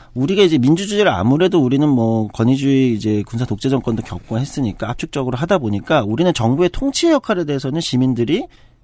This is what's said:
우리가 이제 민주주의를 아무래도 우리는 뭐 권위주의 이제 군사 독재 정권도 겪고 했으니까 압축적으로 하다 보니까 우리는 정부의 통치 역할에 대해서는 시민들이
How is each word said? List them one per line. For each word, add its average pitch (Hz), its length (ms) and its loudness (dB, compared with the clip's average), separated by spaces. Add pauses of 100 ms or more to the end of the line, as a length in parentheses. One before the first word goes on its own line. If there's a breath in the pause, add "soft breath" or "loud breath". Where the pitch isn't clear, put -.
(160 loud breath)
우리가 165 260 0
이제 160 160 4
민주주의를 185 540 2
아무래도 143 520 2
우리는 139 240 2
뭐 113 420 2
권위주의 131 640 2
이제 104 340 0
군사 117 180 -4
독재 104 240 -2
정권도 120 320 -2
겪고 110 380 -8
했으니까 127 500 -4
압축적으로 123 480 -6
하다 170 220 0
보니까 117 440 -2
우리는 135 300 0
정부의 135 380 0
통치 277 400 -2
역할에 220 340 0
대해서는 143 360 -4
시민들이 131 640 0 (360 soft breath)